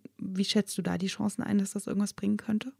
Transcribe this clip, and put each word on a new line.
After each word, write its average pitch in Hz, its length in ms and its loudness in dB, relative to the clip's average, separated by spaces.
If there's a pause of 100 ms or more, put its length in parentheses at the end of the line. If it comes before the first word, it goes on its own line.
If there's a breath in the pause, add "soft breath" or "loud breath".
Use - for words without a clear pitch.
(180)
Wie 190 260 -2
schätzt - 360 2
du - 20 0
da 175 160 0
die 185 100 0
Chancen 208 360 -2
ein, 208 160 4
dass 196 140 0
das 202 120 -6
irgendwas 202 280 0
bringen 208 240 0
könnte? 214 420 -2